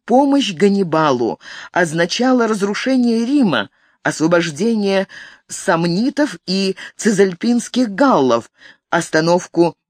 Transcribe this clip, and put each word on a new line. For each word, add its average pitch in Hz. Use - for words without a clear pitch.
помощь 269
Ганнибалу 156
означала 175
разрушение 226
Рима, 220
освобождение 175
самнитов 185
и 190
цезальпинских 220
галлов, 170
остановку 170